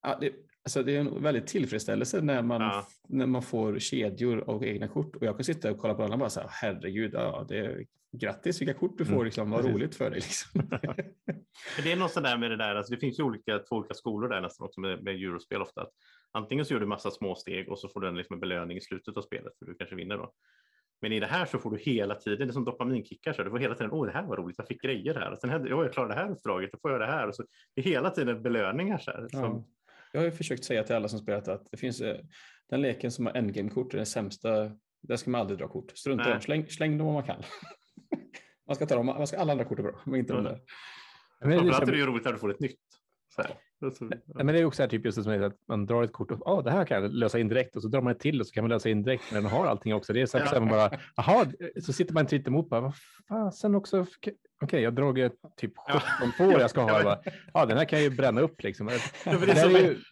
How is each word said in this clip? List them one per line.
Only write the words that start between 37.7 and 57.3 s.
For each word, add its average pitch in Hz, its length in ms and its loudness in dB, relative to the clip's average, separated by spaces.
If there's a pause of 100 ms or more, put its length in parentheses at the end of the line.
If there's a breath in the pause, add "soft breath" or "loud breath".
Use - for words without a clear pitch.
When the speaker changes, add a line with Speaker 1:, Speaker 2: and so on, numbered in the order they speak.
Speaker 1:
Man 143 80 -2
ska 151 100 -2
ta 147 100 2
dem, 120 100 2
man 139 220 0
ska, 185 100 -6
alla 165 140 2
andra 127 140 0
kort - 140 -4
är - 40 -2
bra, - 220 -4
men 131 140 0
inte 127 140 -2
de 110 120 0
Speaker 2:
Ja. 90 60 -2
Speaker 1:
där. - 80 -10 (800 loud breath)
Speaker 3:
Men 139 100 2
det 160 60 8
är 175 40 8
Speaker 2:
Framförallt 170 80 6
Speaker 3:
liksom 139 220 6
Speaker 2:
är - 20 4
det 151 60 4
ju 143 80 4
roligt 117 200 0
när 127 80 2
du 107 60 -4
får 104 120 0
ett 101 80 -4
nytt. - 200 -4 (560)
Så - 60 -2
här. - 100 -2 (340)
Och 131 80 -2
så, - 120 -10
Speaker 3:
Nej, 113 140 -6 (160)
men 135 120 2
det 160 120 6
är 165 60 6
också 143 180 2
här 123 60 2
typ 113 160 0
just 107 120 0
det 110 60 -2
som 107 100 0
är 101 80 2
att 101 160 -2 (100)
man 104 180 0
drar 117 180 2
ett 113 100 -2
kort - 180 -6
och, - 160 -6
"Ah, 185 140 2
det 120 100 2
här 180 140 4
kan 110 160 2
jag 101 120 -2
lösa 113 260 2
in 113 80 2
direkt", 127 280 0
och 120 60 -6
så 117 60 -4
drar 127 140 2
man 123 100 2
ett 120 80 0
till 131 220 0
och 101 60 -2
så - 60 -20
kan 107 100 0
man 113 60 2
lösa 113 200 2
in 107 140 4
direkt 127 280 0
när 104 100 0
den 104 100 0
har 147 140 2
allting 110 280 0
också. 107 200 -2
Det 120 80 4
är 131 40 4
så 120 120 0
här, 143 80 2
Speaker 2:
Ja. 143 40 2
Speaker 3:
så 143 60 2
här 123 60 6
man 110 80 4
bara, 107 300 4 (160 loud breath)
"Jaha", 196 300 6 (360)
så 156 120 -2
sitter 175 200 0
man 151 200 4
inte 143 160 2
emot 151 200 2
bara, 117 120 2
"Vad 135 120 -2 (360)
fasen 208 460 2
också, 196 300 2 (580)
okej, 143 180 2
jag 117 100 4
har 120 40 -2
dragit 131 380 4 (240)
typ - 140 -4 (160)
Speaker 2:
Ja. 143 120 4
Speaker 3:
sjutton - 320 0
får 175 300 8
jag 120 80 6
ska - 120 0
ha." 110 80 4
Speaker 2:
Ja, 107 60 6
Speaker 3:
Jag 104 100 6
bara, 101 140 4 (340 loud breath)